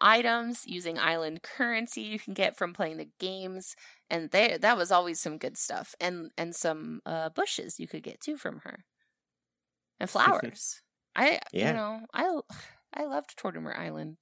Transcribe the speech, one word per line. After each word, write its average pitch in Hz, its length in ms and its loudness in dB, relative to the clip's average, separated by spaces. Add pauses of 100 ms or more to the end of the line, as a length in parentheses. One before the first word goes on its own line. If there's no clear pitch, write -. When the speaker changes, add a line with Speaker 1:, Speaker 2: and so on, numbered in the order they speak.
Speaker 1:
items 233 640 4
using 170 340 -6
island 165 420 0
currency 233 600 -2
you 214 180 -6
can - 140 -10
get 190 240 0
from 175 160 -2
playing 160 240 -2
the 151 120 -10 (100)
games. 185 540 -4 (360)
And 160 220 -2
they, 202 280 6
that 220 180 6
was 175 140 2
always 175 300 4
some 156 160 -2
good - 200 -4
stuff. - 440 -2
And, 175 360 -2
and 170 160 -4
some, 156 520 -2
uh, 160 240 -4
bushes - 500 -4
you 170 80 -8
could - 160 -10
get, - 160 -12
too, 302 160 -6
from - 300 -8
her. - 180 -16 (1160)
And 185 100 -2
Speaker 2:
<laughs> - 20 -6
Speaker 1:
flowers. - 720 4 (340)
I, 269 240 4 (140)
Speaker 2:
Yeah. 110 160 4
Speaker 1:
you - 40 2
know, 220 260 -4 (140)
I, 330 260 2 (540)
I 302 120 -4
loved 285 360 -6
Tortimer 165 380 -6
Island. 156 420 -8